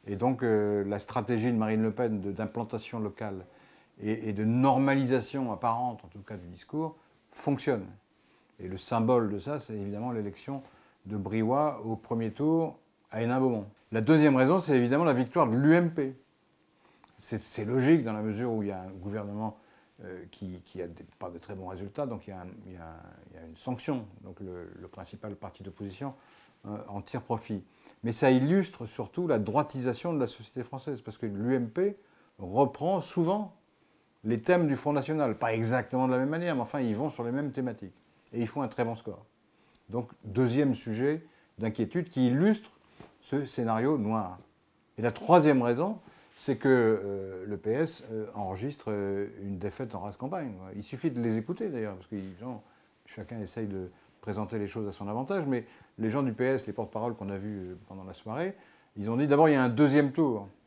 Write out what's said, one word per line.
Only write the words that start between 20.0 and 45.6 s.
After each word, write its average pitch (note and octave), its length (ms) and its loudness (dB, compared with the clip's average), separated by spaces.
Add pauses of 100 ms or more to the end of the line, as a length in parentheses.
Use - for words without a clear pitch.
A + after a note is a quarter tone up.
euh, F#2 280 -14
qui, F2+ 320 -12
qui - 200 -12
a F2 60 -6
des, E2+ 160 -16 (140)
pas F#2 120 -10
de F2 80 -14
très G2 160 -12
bons F#2+ 140 -10
résultats, G2+ 380 -8
donc A2+ 200 -10
il G#2 40 -14
y - 20 -12
a F#2 80 -12
un, F2+ 60 -14 (200)
il F#2 60 -16
y F2+ 40 -16
a, E2 200 -16 (340)
il - 60 -20
y - 20 -18
a E2 80 -18
une D#2+ 100 -18
sanction. B2+ 500 -6 (160)
Donc G2 180 -16
le, F2+ 340 -12
le F2+ 140 -16
principal G2+ 480 -14
parti - 260 -16
d'opposition, G2+ 520 -10 (520)
euh, G#2 100 -8 (120)
en G2+ 140 -8
tire A#2+ 200 -8
profit. G#2+ 400 -6 (400)
Mais A#2 100 0
ça C3+ 180 6
illustre C#3+ 560 4
surtout E3+ 420 -4
la B2 100 4
droitisation B2+ 760 0
de D#3 60 0
la B2+ 80 2
société A#2 380 -10
française, C3+ 360 -8
parce - 180 -14
que A#2 80 -6
l'U G#2+ 280 0
M A#2+ 140 0
P F#3+ 280 0 (420)
reprend C3+ 600 2
souvent F#3 540 -2 (720)
les A2+ 160 0
thèmes F3 260 4
du C#3+ 80 2
Front D3 180 -2
National. C#3+ 460 0
Pas A#2 160 0
exactement B2 520 0
de B2+ 60 2
la B2+ 60 2
même C3+ 120 0
manière, E3 260 -2
mais B2 60 0
enfin, C3+ 180 -4
ils A2+ 160 0
vont D3+ 140 -2
sur - 120 -10
les A#2 100 -4
mêmes C#3 200 -4
thématiques. A#2 420 -6 (380)
Et A2+ 80 -4
ils A2+ 80 -2
font C#3+ 140 -4
un A#2+ 60 -2
très A#2+ 160 -2
bon A2+ 120 -4
score. G#2 280 -12 (640)
Donc, A2+ 200 -6 (140)
deuxième B2 500 2
sujet C3+ 500 -2 (340)
d'inquiétude A#2 500 -2
qui B2+ 180 2
illustre F3+ 440 4 (500)
ce C#3 260 -4
scénario B2 500 0
noir. G#2 420 -2 (600)
Et A2 40 -4
la A#2 100 2
troisième D3+ 500 6